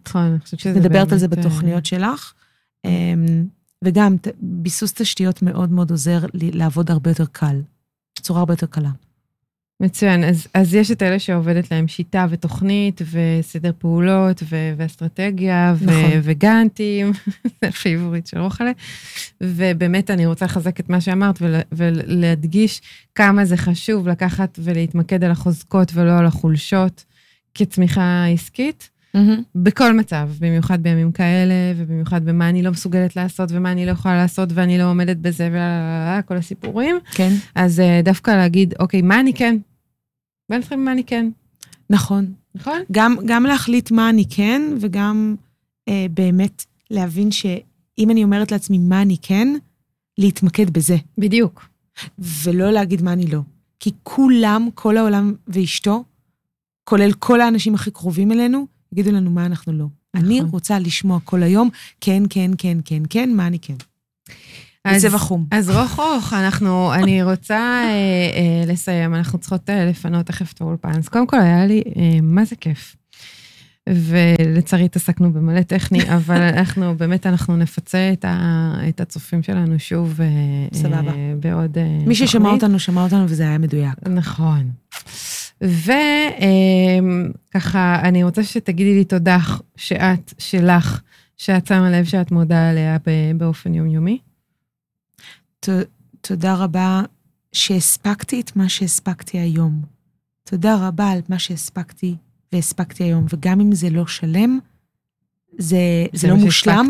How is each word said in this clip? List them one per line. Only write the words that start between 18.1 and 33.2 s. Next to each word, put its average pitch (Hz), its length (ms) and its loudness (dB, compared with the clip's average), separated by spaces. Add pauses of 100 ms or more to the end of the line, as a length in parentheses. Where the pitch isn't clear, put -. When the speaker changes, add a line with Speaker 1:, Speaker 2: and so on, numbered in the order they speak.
Speaker 1:
של 170 120 -8
רוחלה. 196 320 -4 (680)
ובאמת 180 720 0
אני 170 140 2
רוצה 165 200 -2
לחזק 175 340 -4
את 180 100 -8
מה 180 120 2
שאמרת 190 400 0
ול-, 165 180 0 (120)
ולהדגיש 170 1120 0 (340)
כמה 202 300 4
זה 175 120 0
חשוב 180 500 -2
לקחת 180 560 -4
ולהתמקד 170 600 -2
על 175 80 2
החוזקות 175 600 0
ולא 170 260 2
על 170 60 4
החולשות 165 800 0 (480)
כצמיחה 180 800 0
עסקית. - 560 -6 (240)
Speaker 2:
מהמם. 214 280 4 (140)
Speaker 1:
בכל 220 420 2
מצב, 151 320 -2 (100)
במיוחד 165 440 0
בימים 165 280 0
כאלה, 185 420 2 (240)
ובמיוחד 165 480 -4
במה 170 240 2
אני 180 140 0
לא 185 80 0
מסוגלת 180 440 -2
לעשות, 180 360 -4